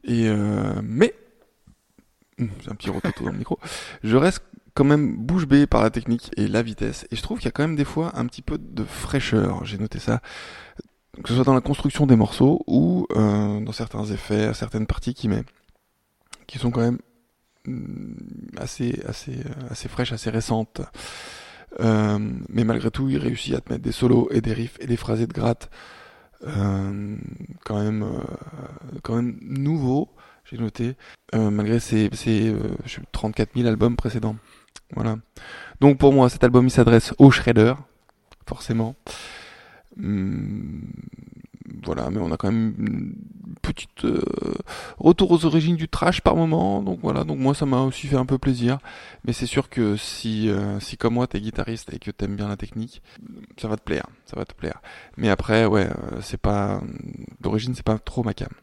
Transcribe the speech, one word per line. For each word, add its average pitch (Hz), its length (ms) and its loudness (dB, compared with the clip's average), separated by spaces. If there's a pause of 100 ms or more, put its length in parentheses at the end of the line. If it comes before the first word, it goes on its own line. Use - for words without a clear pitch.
Et, 117 240 2
euh, 104 460 0 (100)
mais, 117 300 2 (1300)
hum, 117 100 -2 (140)
c'est - 80 -12
un 104 40 -10
petit 101 140 -8
rototo - 360 -4
dans - 60 -4
le 98 60 -8
micro, - 220 -6 (440)
je 110 120 2
reste 160 280 4 (300)
quand 143 120 4
même 143 320 4
bouche 156 300 0
bée 143 200 6
par 110 160 4
la 110 60 4
technique 117 480 -4
et 104 100 2
la 104 140 2
vitesse. 113 500 -6
Et 117 40 -6
je - 60 -6
trouve 233 180 -6
qu'il - 60 -8
y 120 40 0
a - 20 -6
quand 143 120 0
même 160 120 0
des 147 100 0
fois 160 320 -4
un 120 80 -2
petit 123 160 -10
peu - 160 -6
de 123 260 -8
fraîcheur, 101 840 -2
j'ai 104 120 -10
noté 104 220 -6
ça. 113 220 -2 (1000)
Que - 80 -12
ce 117 60 2
soit 127 80 4
dans 135 120 6
la 127 60 4
construction 143 440 0
des 127 100 8
morceaux 113 520 4
ou, 170 380 4 (100)
euh, 104 440 2
dans 110 140 -6
certains 110 320 -6
effets, 104 480 0
certaines 110 340 -4
parties - 260 -4
qu'il 110 180 -2
met, 113 120 0 (1040)
qui - 120 -14
sont 120 120 0
quand 120 100 0
même, 120 180 2 (680)
hum, - 480 -8 (420)
assez, - 480 -4
assez, - 340 -10
euh, 127 300 -10
assez 113 200 -10
fraîches, 123 240 -6
assez 113 160 -6
récentes. 110 520 -2 (1000)
Euh, 107 360 4 (300)
mais - 160 0
malgré 113 260 0
tout, 135 200 -2
il 139 80 0
réussit 131 360 -2
à 127 80 -2
te - 100 -10
mettre 123 120 -4
des 113 80 -2
solos 120 400 4
et - 100 2
des 113 120 -2
riffs 113 260 -6
et - 80 -12
des 117 100 0
phrasés 113 300 -2
de 117 60 -10
gratte, - 360 -2 (760)
euh, 101 680 -2 (500)
quand 104 180 -2
même, 107 200 -2
euh, - 1000 -10
quand 117 120 -4
même 120 260 -2
nouveaux, 139 680 0 (360)
j'ai - 120 -14
noté, 117 380 -4 (400)
euh, 110 160 4
malgré 104 280 2
ses, 107 340 2
ses, 110 360 2
euh, 107 260 -2 (100)
je - 100 -12
sais, - 60 -12 (100)
trente-quatre - 440 -2
mille 123 120 2
albums 113 300 4
précédents. 110 400 -2 (580)
Voilà. 110 220 -2 (640)
Donc 139 180 8
pour 143 140 10
moi, 131 160 8
cet - 140 0
album, 123 220 8
il 127 60 4
s'adresse 117 480 6
au 139 100 12
shredder, 117 440 6 (760)
forcément. 113 480 -4 (1040)
Hum, 98 800 -4 (1000)
voilà, 65 260 -4
mais 101 100 -2
on 82 120 -2
a 80 60 -2
quand 101 140 0
même 113 280 0
une - 360 -4 (460)
petite, - 440 -8
euh, - 160 0 (760)
retour 170 340 6
aux 165 140 4
origines 160 300 4
du 160 140 -4
thrash - 320 0
par - 140 4
moment, 170 460 2
donc 185 200 -4
voilà, 135 220 0
donc 151 140 -4
moi 131 160 4
ça 143 120 0
m'a 131 160 2
aussi 135 260 -2
fait 139 80 0
un 127 100 2
peu 131 120 0
plaisir, 127 400 0 (480)
mais 117 80 -2
c'est - 120 -4
sûr - 240 -2
que 104 280 0
si, 110 520 -4
euh, 101 300 -2
si - 180 -12
comme 117 180 0
moi 123 120 0
t'es - 140 -6
guitariste 113 520 -8
et 113 60 -10
que 104 120 -12
t'aimes 101 240 -6
bien 104 120 -6
la 101 100 -4
technique, - 440 -12 (560)
ça 113 100 -10
va 107 100 -2
te - 60 -12
plaire, 78 220 -4 (200)
ça - 120 -14
va - 80 -8
te - 80 -20
plaire. - 280 -10 (360)
Mais 110 120 0
après, 110 360 2
ouais, 101 240 2
euh, - 320 -8
c'est - 200 -10
pas, 101 400 0 (600)
d'origine 107 340 -2
c'est - 100 -14
pas 110 140 0
trop - 240 -4
ma 107 100 -2
cam. - 160 -8 (120)